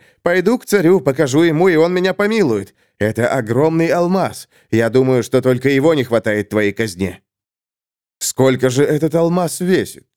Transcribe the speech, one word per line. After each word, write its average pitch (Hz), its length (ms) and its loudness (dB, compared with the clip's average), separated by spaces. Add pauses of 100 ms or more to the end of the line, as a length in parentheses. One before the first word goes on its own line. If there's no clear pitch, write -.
(240)
пойду 185 340 0
к - 80 -14
царю, 185 340 2
покажу 139 440 0
ему, 170 260 2
и 170 60 2
он 165 180 2
меня 180 200 -2
помилует. 185 600 -2 (240)
Это 110 320 -2
огромный 139 580 0
алмаз. 175 600 -2 (220)
Я 113 180 2
думаю, 131 340 2
что - 180 0
только 127 280 0
его 139 240 2
не 139 100 0
хватает 107 460 -2
твоей 104 240 0
казне». 95 480 -6 (1000)
«Сколько 131 500 0
же 127 140 0
этот 151 320 -2
алмаз 170 460 -2
весит?» 175 440 -4 (120)